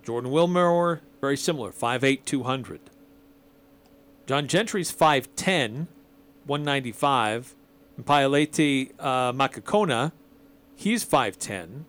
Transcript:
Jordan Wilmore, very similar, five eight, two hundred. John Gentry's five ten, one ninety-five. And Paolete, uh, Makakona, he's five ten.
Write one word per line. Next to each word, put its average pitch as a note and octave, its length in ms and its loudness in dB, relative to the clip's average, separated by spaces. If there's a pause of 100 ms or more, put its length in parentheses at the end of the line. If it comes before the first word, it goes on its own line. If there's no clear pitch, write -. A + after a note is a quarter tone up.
Jordan B2 260 -4
Wilmore, E3+ 680 2 (200)
very C#3 160 0
similar, C3+ 360 -4
five B2 320 -2
eight, C3+ 220 2
two C3+ 180 -2
hundred. B2 360 -6 (1500)
John C#3 220 0
Gentry's G3 420 0
five D3 460 2
ten, D3 520 -2 (560)
one D3 180 -4
ninety-five. C3 920 0 (420)
And - 80 -16
Paolete, C#3+ 920 2
uh, B2+ 340 0
Makakona, C#3 800 0 (600)
he's G#3+ 280 -2
five B2 360 0
ten. G2 500 -12